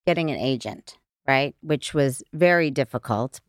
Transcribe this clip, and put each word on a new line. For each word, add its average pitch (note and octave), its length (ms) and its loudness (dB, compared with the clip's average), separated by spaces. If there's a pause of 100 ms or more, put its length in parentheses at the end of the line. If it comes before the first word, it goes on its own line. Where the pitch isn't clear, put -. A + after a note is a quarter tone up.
getting D#3 240 0
an A2 80 -4
agent, A2+ 580 -6 (300)
right? C3+ 340 2
Which D3+ 320 -4
was C#3 300 0 (100)
very E3+ 380 4
difficult B2+ 800 -4